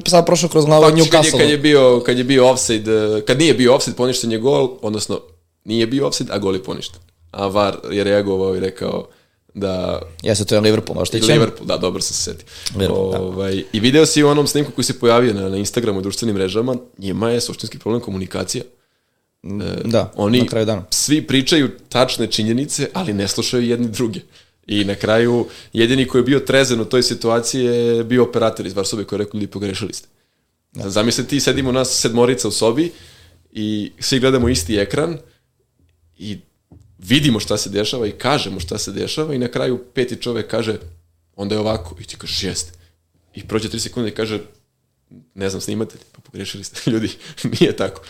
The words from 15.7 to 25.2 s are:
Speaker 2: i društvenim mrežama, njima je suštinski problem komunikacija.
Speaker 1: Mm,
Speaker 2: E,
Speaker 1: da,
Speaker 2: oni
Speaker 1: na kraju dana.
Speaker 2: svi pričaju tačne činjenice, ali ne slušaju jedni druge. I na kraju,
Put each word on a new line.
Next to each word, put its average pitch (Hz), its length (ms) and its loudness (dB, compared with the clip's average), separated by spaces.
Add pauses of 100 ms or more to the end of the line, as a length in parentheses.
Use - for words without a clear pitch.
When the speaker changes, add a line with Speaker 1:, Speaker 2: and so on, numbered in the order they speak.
Speaker 2:
i 92 40 -4
društvenim 101 320 -4
mrežama, 101 400 -2 (220)
njima 98 320 -4
je 120 120 0
suštinski - 380 -8
problem 117 220 -2
komunikacija. 95 640 -6 (800)
Speaker 1:
Mm, 98 180 -8
Speaker 2:
E, 90 40 -6 (180)
Speaker 1:
da, 107 320 0
Speaker 2:
oni 107 240 2
Speaker 1:
na 117 80 2
kraju 113 180 -2
dana. 104 240 -4
Speaker 2:
svi 151 320 0
pričaju 135 480 2 (200)
tačne 123 380 0
činjenice, 127 680 -2
ali 175 200 -4
ne 98 140 -2
slušaju 120 360 -2
jedni 120 240 0
druge. 107 320 -4 (460)
I 104 180 0
na 98 120 -2
kraju, 117 500 2 (280)